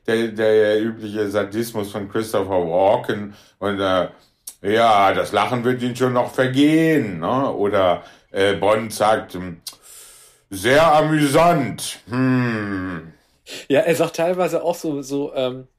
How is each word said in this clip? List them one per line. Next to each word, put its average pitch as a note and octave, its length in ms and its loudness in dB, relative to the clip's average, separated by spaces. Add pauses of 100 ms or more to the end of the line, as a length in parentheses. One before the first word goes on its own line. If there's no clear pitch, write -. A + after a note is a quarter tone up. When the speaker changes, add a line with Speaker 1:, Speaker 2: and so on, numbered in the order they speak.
Speaker 1:
der, A2+ 220 0
der G#2+ 540 2
übliche G#2+ 460 -4
Sadismus G2+ 640 -4
von G2+ 200 -8
Christopher G2 560 -2
Walken G#2 680 0 (240)
und, G2+ 220 -4
äh, F#2 280 0 (540)
ja, G#2 500 4
das F2+ 200 -2
Lachen G#2+ 320 0
wird B2 180 -2
Ihnen B2 140 -4
schon B2+ 180 0
noch B2 180 -2
vergehen, C#3 880 2
ne? A#2+ 320 -2
Oder, F#2+ 520 0 (260)
äh, G2 240 0
Bond G#2+ 400 0
sagt, G#2+ 400 0
hm, F2+ 260 -10 (880)
sehr C3 440 4
amüsant, D#3 1040 2 (100)
hm. G#2 1040 -2 (560)
Speaker 2:
Ja, C#3 120 2
er E3 140 2
sagt D#3+ 220 -2
teilweise E3+ 460 -2
auch E3+ 120 -2
so, C#3+ 280 -6
so, C#3 320 -6
ähm, C3 320 -4 (120)